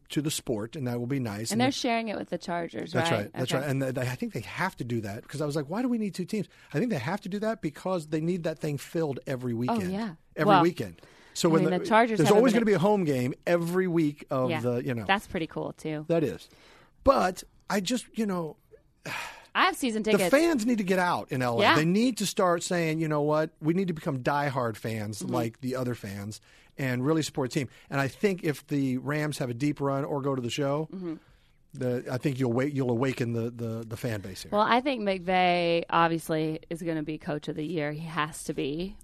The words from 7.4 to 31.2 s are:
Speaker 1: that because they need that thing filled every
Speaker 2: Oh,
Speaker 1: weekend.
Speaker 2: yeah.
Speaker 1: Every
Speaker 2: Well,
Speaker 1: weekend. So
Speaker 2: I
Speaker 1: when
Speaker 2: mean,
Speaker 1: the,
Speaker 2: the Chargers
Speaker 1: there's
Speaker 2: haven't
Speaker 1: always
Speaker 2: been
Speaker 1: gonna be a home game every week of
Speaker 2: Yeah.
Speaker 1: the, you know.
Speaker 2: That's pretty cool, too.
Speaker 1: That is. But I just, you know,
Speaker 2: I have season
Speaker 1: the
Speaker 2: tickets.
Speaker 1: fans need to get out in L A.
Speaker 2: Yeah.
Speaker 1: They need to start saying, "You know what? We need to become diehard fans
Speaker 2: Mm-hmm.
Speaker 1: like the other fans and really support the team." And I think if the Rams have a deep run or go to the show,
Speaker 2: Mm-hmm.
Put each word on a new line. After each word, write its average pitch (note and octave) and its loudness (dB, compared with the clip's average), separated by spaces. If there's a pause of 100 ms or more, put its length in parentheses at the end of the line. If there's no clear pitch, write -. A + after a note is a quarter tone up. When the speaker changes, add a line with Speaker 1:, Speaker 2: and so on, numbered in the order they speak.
Speaker 1:
that A3 -2
because E3+ -4
they D#3 0
need F3 -2
that D#3+ -2
thing D3+ -4
filled D3 -4
every B2+ -4
Speaker 2:
Oh, A#2 -2
Speaker 1:
weekend. F#3 -2
Speaker 2:
yeah. G3+ -6 (200)
Speaker 1:
Every D#3 2
Speaker 2:
Well, F#3+ 8
Speaker 1:
weekend. A#2+ 0 (340)
So - 2
Speaker 2:
I D#3 8
Speaker 1:
when D#3+ 6
Speaker 2:
mean, - 4
Speaker 1:
the, F3 2
Speaker 2:
the - -4
Chargers A3+ 6
Speaker 1:
there's D#3 8
Speaker 2:
haven't G#3 10
Speaker 1:
always A#3 8
Speaker 2:
been A#3 6
Speaker 1:
gonna A3 2
be G#3+ 6
a F#3 6
home G3+ 4
game C3 2 (120)
every F3 2
week D#3+ 0
of C3 2
Speaker 2:
Yeah. D#3 0
Speaker 1:
the, A#2+ 0
you C#3 -2
know. A2+ -4
Speaker 2:
That's G3 0
pretty D#3+ -4
cool, D#3 -8
too. D#3 -8
Speaker 1:
That E3+ 4
is. - -6 (560)
But G#3+ 4 (260)
I G3+ 2
just, G#3+ -2 (100)
you A3 -2
know, F3 -4 (1000)
Speaker 2:
I C4 4
have F4+ 0
season A3+ 0
Speaker 1:
the G#3 0
Speaker 2:
tickets. F#3+ 4
Speaker 1:
fans D4+ 4
need A#3+ 2
to G#3 0
get F#3 2
out E3+ 0
in C3+ -2
L A#2+ 2
A. C#3+ 4
Speaker 2:
Yeah. A#3+ 6
Speaker 1:
They D3+ 4
need G#3+ 2
to G3+ -2
start F3 2
saying, E3 0
"You D#3+ 0
know D3+ 0
what? D3+ 2 (100)
We D#3+ 2
need F#3+ 2
to F3 -4
become C#3+ -4
diehard C3+ 0
fans G#2+ -6
Speaker 2:
Mm-hmm. B2+ -4
Speaker 1:
like A#2 -2
the B2+ -4
other B2 -2
fans G2+ -10 (380)
and B2+ -2
really D#3+ 2
support C3+ -4
the D#3+ -2
team." B2 -4 (220)
And C#3 0
I C3+ 0
think F#3+ -2
if D3+ -4
the C3+ 0
Rams D3 -2
have C#3 -2
a A#2+ -4
deep C#3+ -2
run C#3 0
or C#3+ -2
go C#3 0
to C3 -2
the A#2+ -4
show, D3 -2
Speaker 2:
Mm-hmm. F3 -8 (640)